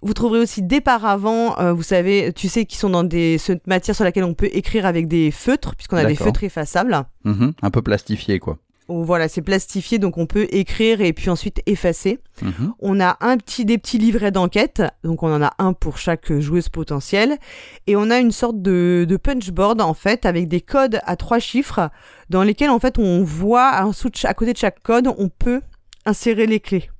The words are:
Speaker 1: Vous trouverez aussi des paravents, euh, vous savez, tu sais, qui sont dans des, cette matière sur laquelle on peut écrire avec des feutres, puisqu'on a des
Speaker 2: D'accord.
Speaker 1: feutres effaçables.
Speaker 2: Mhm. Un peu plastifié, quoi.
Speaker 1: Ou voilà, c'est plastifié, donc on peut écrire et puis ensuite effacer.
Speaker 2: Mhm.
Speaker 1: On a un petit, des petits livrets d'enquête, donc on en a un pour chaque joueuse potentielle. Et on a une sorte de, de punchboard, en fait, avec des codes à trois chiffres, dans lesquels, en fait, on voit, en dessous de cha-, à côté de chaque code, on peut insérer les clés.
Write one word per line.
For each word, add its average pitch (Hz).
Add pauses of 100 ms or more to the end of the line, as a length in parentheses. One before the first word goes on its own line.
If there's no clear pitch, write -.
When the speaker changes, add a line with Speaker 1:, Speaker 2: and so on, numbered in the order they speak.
Speaker 1:
Vous 208
trouverez 226
aussi 233
des 185
paravents, 226
euh, 175
vous 170
savez, 185
tu -
sais, 226
qui -
sont 208
dans 180
des, 165
cette 170
matière 185
sur 220
laquelle 185
on 175
peut 202
écrire 202
avec 170
des 160
feutres, -
puisqu'on -
a 170
des 220
Speaker 2:
D'accord. 151
Speaker 1:
feutres -
effaçables. 175 (200)
Speaker 2:
Mhm. 104
Un -
peu 117
plastifié, 104
quoi. 82 (300)
Speaker 1:
Ou 170
voilà, 165
c'est 165
plastifié, 190
donc 196
on 170
peut 208
écrire 214
et 175
puis -
ensuite 180
effacer. 190 (200)
Speaker 2:
Mhm. 101
Speaker 1:
On 196
a 180
un 247
petit, 233
des 233
petits 220
livrets 214
d'enquête, 190 (220)
donc 160
on 160
en 151
a 143
un 185
pour -
chaque 165
joueuse 156
potentielle. 196 (500)
Et 202
on 214
a 240
une 240
sorte 226
de, 175
de 185
punchboard, 208
en 165
fait, 208
avec 175
des 170
codes 269
à 175
trois 233
chiffres, 214 (400)
dans 185
lesquels, 220
en 240
fait, 262
on 185
voit, 208
en 208
dessous 202
de -
cha-, -
à -
côté 233
de -
chaque -
code, 240 (120)
on 196
peut 247 (460)
insérer 220
les 220
clés. - (120)